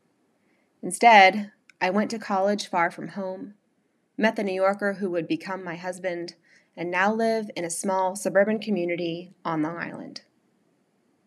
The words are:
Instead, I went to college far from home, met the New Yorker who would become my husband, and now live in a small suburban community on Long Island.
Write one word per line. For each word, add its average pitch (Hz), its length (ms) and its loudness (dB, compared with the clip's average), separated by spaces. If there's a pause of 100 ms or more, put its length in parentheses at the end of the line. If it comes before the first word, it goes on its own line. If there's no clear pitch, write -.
(840)
Instead, 202 680 6 (300)
I 185 80 2
went 208 220 0
to 226 60 -6
college 202 520 0
far 170 200 2
from 165 180 -12
home, 190 460 -10 (640)
met 220 200 2
the 214 80 -2
New 190 100 -2
Yorker 196 400 0
who 185 160 -4
would 170 180 -2
become 185 340 -6
my 175 140 -10
husband, 175 580 -8 (400)
and 175 160 -6
now 190 220 2
live 226 420 -2
in 170 120 -4
a 165 40 -8
small 190 460 -2
suburban 202 420 2
community 175 760 -4 (100)
on 165 160 -2
Long 165 160 -2
Island. - 460 -12 (1040)